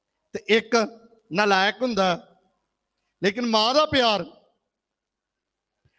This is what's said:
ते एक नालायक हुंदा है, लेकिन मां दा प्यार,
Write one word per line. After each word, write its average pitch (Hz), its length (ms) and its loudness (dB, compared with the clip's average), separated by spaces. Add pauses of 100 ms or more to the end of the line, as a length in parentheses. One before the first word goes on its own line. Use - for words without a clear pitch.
(320)
ते 196 60 -10 (120)
एक 220 200 0 (640)
नालायक 202 500 0
हुंदा 196 280 0
है, - 300 -8 (800)
लेकिन 208 220 -2
मां 226 300 0
दा 302 100 4
प्यार, 233 680 -2 (1500)